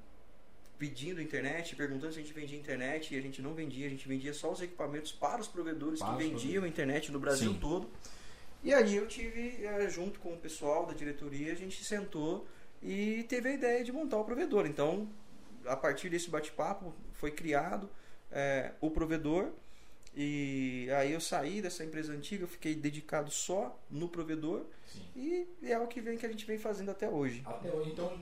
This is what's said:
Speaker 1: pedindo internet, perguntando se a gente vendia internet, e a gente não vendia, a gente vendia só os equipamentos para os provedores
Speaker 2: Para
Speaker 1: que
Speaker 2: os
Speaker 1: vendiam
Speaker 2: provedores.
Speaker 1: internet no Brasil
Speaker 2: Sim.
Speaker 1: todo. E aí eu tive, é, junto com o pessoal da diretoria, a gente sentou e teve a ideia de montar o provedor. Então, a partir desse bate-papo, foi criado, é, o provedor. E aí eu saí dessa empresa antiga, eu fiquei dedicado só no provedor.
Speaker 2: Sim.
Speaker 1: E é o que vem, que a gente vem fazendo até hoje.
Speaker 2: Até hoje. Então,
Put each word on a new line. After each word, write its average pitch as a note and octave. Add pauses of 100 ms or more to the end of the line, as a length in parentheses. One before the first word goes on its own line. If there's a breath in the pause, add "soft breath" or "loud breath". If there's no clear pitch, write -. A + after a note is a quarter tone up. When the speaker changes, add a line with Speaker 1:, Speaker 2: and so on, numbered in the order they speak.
(800)
Speaker 1:
pedindo C#3+
internet, D3+
perguntando C#3+
se D#3
a D#3
gente D3
vendia D3
internet, C#3
e C#3
a C3+
gente C3+
não D3
vendia, C#3+
a C#3
gente C3+
vendia C3+
só D#3+
os F3+
equipamentos D3+
para F#3
os G#3+
provedores D#3+
Speaker 2:
Para G#2
Speaker 1:
que A#2+
Speaker 2:
os D#3
Speaker 1:
vendiam B2+
Speaker 2:
provedores. F3
Speaker 1:
internet D3
no C#3+
Brasil C3+
Speaker 2:
Sim. F2+
Speaker 1:
todo. D#3+ (760 loud breath)
E C4
aí G#3+
eu G#3
tive, A#3
é, G3+
junto F3
com E3+
o -
pessoal D#3
da D#3+
diretoria, D3
a -
gente F#3+
sentou F#3 (340 loud breath)
e G#3
teve B3
a C4+
ideia B3
de A#3+
montar C4
o G#3+
provedor. A#3
Então, E3+ (580)
a B2
partir D3+
desse E3+
bate-papo, D#3+ (180)
foi D3
criado, E3 (400 soft breath)
é, C3+ (100)
o D#3
provedor. D#3+ (640 soft breath)
E C3+
aí C#3
eu E3
saí F3
dessa -
empresa D#3
antiga, F3
eu E3+
fiquei D#3
dedicado D3
só G3+ (120)
no D3+
provedor. D#3+ (220 loud breath)
Speaker 2:
Sim. G3 (120)
Speaker 1:
E F4 (240)
é A#3
o A#3+
que A#3+
vem, A#3
que A#3
a -
gente A3
vem G#3+
fazendo G3
até G3+
hoje. C3+
Speaker 2:
Até A#2+
hoje. D#3
Então, F3+